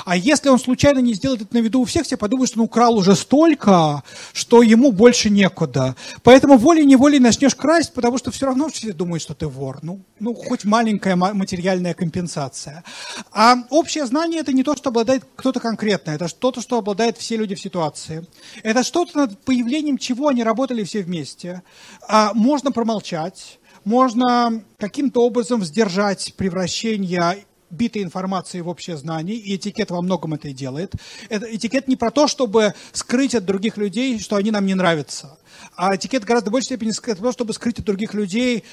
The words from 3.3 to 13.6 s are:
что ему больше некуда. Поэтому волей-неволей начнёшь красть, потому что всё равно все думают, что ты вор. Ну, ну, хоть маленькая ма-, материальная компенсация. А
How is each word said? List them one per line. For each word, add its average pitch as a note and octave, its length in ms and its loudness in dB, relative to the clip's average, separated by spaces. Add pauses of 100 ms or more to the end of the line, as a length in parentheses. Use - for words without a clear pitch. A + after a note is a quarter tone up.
что - 280 6
ему A#3 300 6
больше A3+ 380 6
некуда. D#3 640 0 (280)
Поэтому C4+ 340 8
волей-неволей C#4+ 640 6
начнёшь B3 360 4
красть, D#4 380 0
потому A#3+ 240 -2
что - 120 -8
всё - 180 -6
равно C4 200 0
все A3+ 240 -8
думают, E3+ 320 -6
что D#3 100 -12
ты D#3 140 -8
вор. C3+ 340 -10
Ну, F3+ 200 -12 (180)
ну, A3+ 160 -6
хоть - 300 -6
маленькая G#3 500 2
ма-, F3+ 180 2
материальная F#3 600 -2
компенсация. D#3+ 920 -8 (480)
А A#3 240 6 (140)